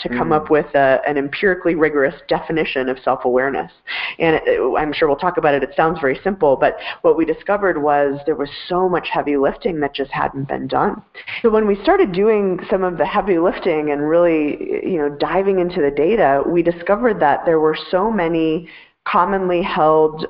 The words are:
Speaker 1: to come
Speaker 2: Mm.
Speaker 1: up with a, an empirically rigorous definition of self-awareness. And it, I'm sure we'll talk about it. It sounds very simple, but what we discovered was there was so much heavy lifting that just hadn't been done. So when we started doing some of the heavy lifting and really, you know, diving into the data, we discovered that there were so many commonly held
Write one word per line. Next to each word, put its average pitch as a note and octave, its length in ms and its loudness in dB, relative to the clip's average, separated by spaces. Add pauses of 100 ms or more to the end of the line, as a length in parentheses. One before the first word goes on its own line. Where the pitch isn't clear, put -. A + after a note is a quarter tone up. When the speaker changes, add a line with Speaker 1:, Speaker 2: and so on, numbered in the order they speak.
Speaker 1:
to - 100 -8
come B2 200 -2
Speaker 2:
Mm. D#3 60 4
Speaker 1:
up D#3 140 -2
with D3 240 4
a, C3+ 320 4
an D3 100 0
empirically E3+ 600 0
rigorous D3 380 2 (140)
definition D#3+ 600 -2
of C3 100 -4
self-awareness. C3 760 -2 (460)
And D#3+ 260 2
it, F2 160 2 (160)
I'm D3+ 160 -2
sure D#3 160 0
we'll C#3 80 2
talk F3+ 220 -2
about D3+ 160 2
it. C#3 80 0
It - 140 -4
sounds D#3+ 240 0
very C#3 220 0
simple, E3 340 2
but C#3+ 200 0 (260)
what D#3+ 140 4
we E3 80 0
discovered F3 560 -2
was C#3+ 460 2
there D#3 100 0
was C#3 140 -8 (180)
so F#3 200 0
much E3+ 200 -2
heavy C#3+ 280 -2
lifting D3+ 440 -2
that C#3+ 140 -4
just C3+ 160 -6
hadn't C#3+ 380 -4
been C3+ 180 -6
done. C#3 340 -2 (400)
So A#3 100 2
when A3 160 2
we G3+ 160 2
started F4 300 2
doing G3 460 0 (100)
some F#3+ 160 0
of F3+ 140 -4
the D3 80 2
heavy F#3+ 320 0
lifting E3 540 0
and D3 160 -2
really, E3+ 260 4
you - 640 -2
know, D3 100 0
diving F3+ 520 0
into F3 200 -2
the C#3+ 100 2
data, C#3+ 560 2
we F3 160 2
discovered G3 580 0
that D3 240 2
there D#3+ 160 2
were D#3 160 2 (140)
so F#3+ 200 0
many E3+ 580 -2 (380)
commonly F#3 560 0
held D#3 680 2